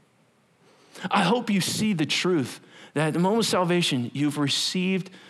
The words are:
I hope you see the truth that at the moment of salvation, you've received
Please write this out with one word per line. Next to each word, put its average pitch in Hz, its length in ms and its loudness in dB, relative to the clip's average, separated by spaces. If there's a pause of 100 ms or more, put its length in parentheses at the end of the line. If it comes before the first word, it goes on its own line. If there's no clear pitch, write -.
(1120)
I 196 140 2
hope 226 260 2
you 196 100 2
see 214 320 -2
the 156 140 0
truth 147 520 -2 (360)
that 156 140 0
at 143 40 -2
the 151 60 -2
moment 196 220 2
of 190 100 0
salvation, 170 640 0
you've 147 240 -2
received 180 720 -2 (200)